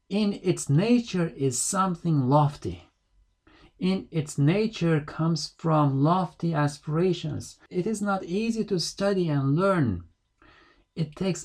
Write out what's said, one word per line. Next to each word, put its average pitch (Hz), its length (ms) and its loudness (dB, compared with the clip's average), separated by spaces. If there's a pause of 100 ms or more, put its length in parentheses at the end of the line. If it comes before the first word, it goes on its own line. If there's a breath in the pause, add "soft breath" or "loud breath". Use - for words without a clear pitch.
in 202 340 -2
its 180 280 -2
nature 185 680 2
is 135 240 -2
something 170 680 0
lofty. 139 600 0 (920 soft breath)
In 185 320 -2
its 156 280 -4
nature 165 640 2
comes 160 580 -4
from 147 440 2
lofty 170 520 0
aspirations. 151 1040 -2 (100)
It 180 180 -4
is 214 140 -4
not 202 240 -2
easy 220 400 -2
to 196 160 -2
study 196 480 -2
and 139 260 2
learn. 151 500 2 (920 soft breath)
It 160 200 -4
takes 185 300 -4